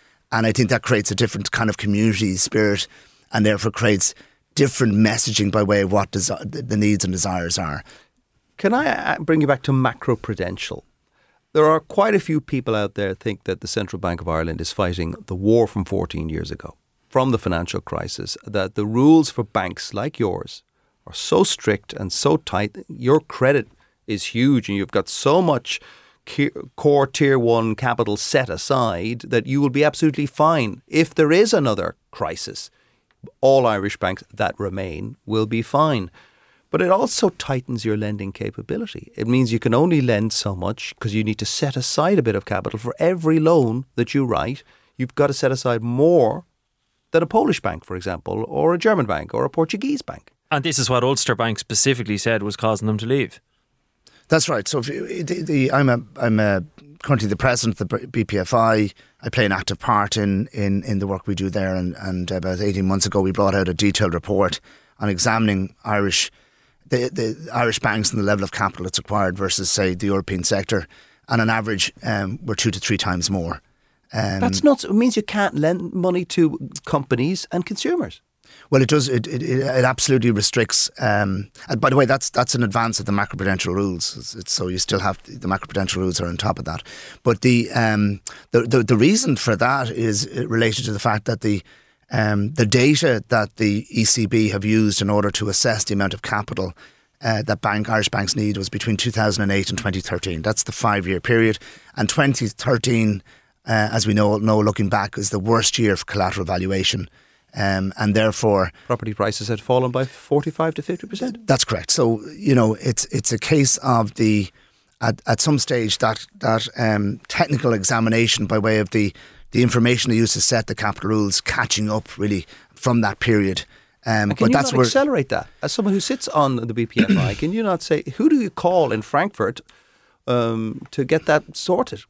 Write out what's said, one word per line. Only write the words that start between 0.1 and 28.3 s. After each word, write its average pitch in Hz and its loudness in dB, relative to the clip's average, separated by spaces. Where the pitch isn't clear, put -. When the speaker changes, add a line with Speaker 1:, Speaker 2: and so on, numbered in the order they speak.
Speaker 1:
And 113 0
I 110 4
think 110 2
that 117 0
creates 107 0
a 101 -2
different 101 -2
kind 113 0
of 101 -4
community 104 0
spirit 104 0
and 110 2
therefore 107 2
creates 107 2
different 120 2
messaging 107 2
by 107 2
way 101 4
of 95 0
what 101 0
desi-, - -4
the, - -8
the 107 -4
needs 104 2
and 92 -2
desires 90 -2
are. 78 -6
Speaker 2:
Can 202 0
I, 269 0
uh, - -8
bring 160 2
you 143 4
back 139 0
to 143 0
macroprudential? 113 -2
There 151 6
are 156 4
quite 202 2
a 196 2
few 156 -2
people 123 -2
out 104 -2
there 98 -4
think - -6
that 92 -4
the - -10
Central 98 -6
Bank 87 -4
of 82 -8
Ireland 80 -2
is - -6
fighting 90 -2
the 95 -8
war 110 4
from 101 -4
fourteen 85 -4
years 78 -8
ago, - -14
from 131 0
the 113 0
financial 87 -4
crisis, - -10
that 101 -4
the 104 -2
rules 143 6
for 117 -4
banks - -6
like 123 -6
yours 95 -4
are 82 -20
so - 2
strict - -2
and 95 -8
so 151 2
tight. 101 -4
Your 123 0
credit 131 0
is 107 -6
huge 123 2
and 101 -2
you've 98 -4
got - 0
so 156 2
much 151 -2
ki-, - -2
core 143 4
tier 135 2
one 113 2
capital 113 0
set - 0